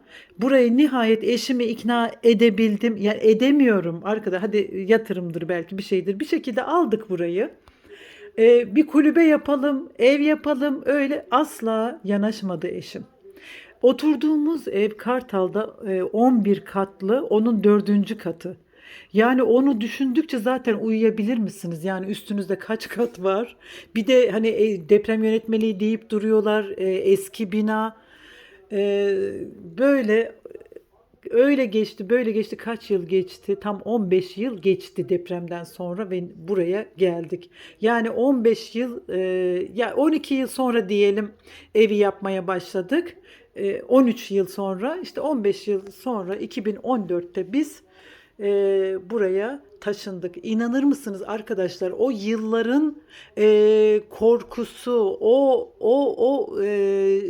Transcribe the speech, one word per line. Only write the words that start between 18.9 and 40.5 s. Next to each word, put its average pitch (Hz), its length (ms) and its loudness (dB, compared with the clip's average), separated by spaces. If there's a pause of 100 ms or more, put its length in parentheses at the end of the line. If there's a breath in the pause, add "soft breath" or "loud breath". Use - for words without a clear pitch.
Yani 247 300 4
onu 247 380 2
düşündükçe 262 560 -2
zaten 247 360 -2
uyuyabilir 220 640 0
misiniz? 170 460 -6
Yani 190 240 -4
üstünüzde 196 480 -6
kaç 220 320 -8
kat 233 360 -6
var? 196 340 -2 (380 loud breath)
Bir 220 120 -2
de 254 240 6
hani, 220 160 0
e, 202 420 0
deprem 220 340 2
yönetmeliği 220 560 0
deyip 214 300 -2
duruyorlar, 214 680 2
e, 190 160 0
eski 196 580 0
bina. 214 460 -2 (760 loud breath)
E, 202 400 0 (680)
böyle, 233 540 2 (1000)
öyle 269 360 4
geçti, 208 440 -2
böyle 233 220 2
geçti. 214 260 -4
Kaç 226 340 -10
yıl 185 120 0
geçti? 185 580 -2
Tam 202 240 -6
on 208 260 -2
beş 185 260 0
yıl 226 200 -6
geçti 180 520 -2
depremden 175 540 -6
sonra 175 460 -10
ve 180 140 -6 (240)
buraya 190 380 -2 (120)
geldik. 170 520 -2 (320 loud breath)
Yani 226 280 0
on 247 360 0
beş - 300 0
yıl, 240 240 -4 (100)
e, 185 100 -2 (540)
ya 220 220 -4
on 302 160 4
iki 302 220 -2
yıl 262 140 0
sonra 240 420 -2